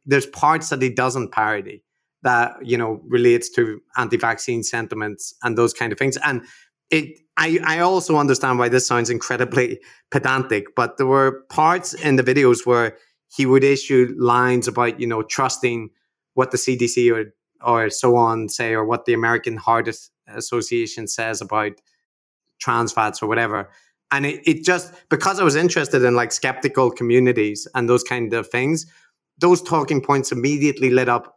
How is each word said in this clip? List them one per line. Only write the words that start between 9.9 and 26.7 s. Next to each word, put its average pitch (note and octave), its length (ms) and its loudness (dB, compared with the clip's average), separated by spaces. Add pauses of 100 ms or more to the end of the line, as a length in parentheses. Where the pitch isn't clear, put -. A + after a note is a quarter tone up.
pedantic, C3 640 -2
but A#2+ 240 -2
there C3+ 80 2
were C3+ 420 2
parts F3 460 0
in C#3+ 220 0
the B2+ 80 4
videos B2+ 420 4
where A#2 320 0 (300)
he C#3 180 -2
would C3+ 180 6
issue C3 540 2
lines B2 500 2
about, A#2 320 -2
you A#2+ 60 -4
know, A2 160 -2
trusting A#2 680 -4 (440)
what B2+ 160 0
the B2 80 -2
C B2+ 180 -2
D A#2+ 100 0
C A#2+ 240 2
or, A2 220 -2 (320)
or A#2 240 0
so A#2+ 280 2
on A2+ 320 2
say, A2+ 260 -4
or A2 100 -2
what A#2 220 -4
the A#2+ 80 2
American A#2 420 -2
Heart A2+ 320 0
As-, - 220 -12 (160)
Association A2 800 -6
says A2 340 -6
about G#2+ 320 -4 (880)
trans A#2 320 -2
fats G#2+ 300 -2
or A2 40 -4
whatever. G#2+ 440 -2 (400)
And C#3 140 -2
it, D3 240 -6
it D#3+ 160 0
just, F3+ 280 0 (180)
because F#3 280 0
I G3 60 2
was C#3+ 100 4
interested D#3 480 2
in, B2 120 4
like, A#2+ 180 0
skeptical - 580 0